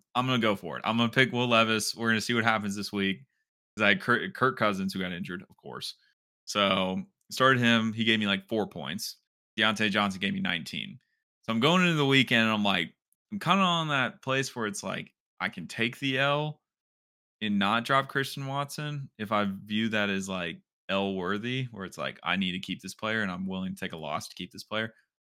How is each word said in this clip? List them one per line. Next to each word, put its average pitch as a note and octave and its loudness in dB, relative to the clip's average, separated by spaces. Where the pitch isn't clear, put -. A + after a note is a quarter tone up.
I'm B2+ 0
gonna B2+ 2
go A2 4
for D2+ -10
it. - -10
I'm A2+ 0
gonna A#2 4
pick C3 4
Will A#2+ 0
Levis. A2+ 2
We're A2+ -2
gonna A2 2
see A#2+ -2
what A2+ 2
happens G#2+ 0
this G#2 -8
week." G2 -2
'Cause A2 2
I G2+ 8
had G2 4
Kirk, F#2+ 0
Kirk B2+ 2
Cousins, G2 0
who G2 -4
got F2+ -4
injured, F#2 -8
of - -20
course. - -12
So, F#2+ 2
started C3 4
him. A#2 4
He A2+ -4
gave A2 4
me, G#2 0
like, G2 -2
four G#2 0
points. D#2 -8
Deontay G#2+ 2
Johnson G2 0
gave G2 -2
me F#2+ -4
nineteen. E2 -6
So A2+ -4
I'm A2+ 0
going E3+ 6
into E3+ 4
the D3 2
weekend, B2+ 6
and A2 2
I'm G#2+ 0
like, F#2+ 0
I'm G2+ -6
kinda F#3 2
on E3+ 0
that C3+ -2
place C3+ -2
where A2+ -4
it's G2+ -8
like, F#2+ -8
I F#2 -2
can - -10
take A#2+ -4
the C3 -2
L D3 0
and G#2 0
not G#2+ 2
drop C3+ 2
Christian C3+ -4
Watson C#3+ -6
if G#2+ -6
I G#2 2
view G#2+ -2
that G#2 0
as, G2 -2
like, F2 -6
L G2 0
worthy, G#2 -2
where G2 -10
it's - -14
like, C#2 -6
I F2 0
need F#2 0
to F2+ -4
keep - -8
this F#2+ -12
player, A2 -2
and F#2+ -2
I'm F#2 -6
willing F#2+ -6
to G2 -14
take F#2 -8
a E2 -12
loss D2+ -6
to - -18
keep F2+ -12
this - -18
player. A2 -4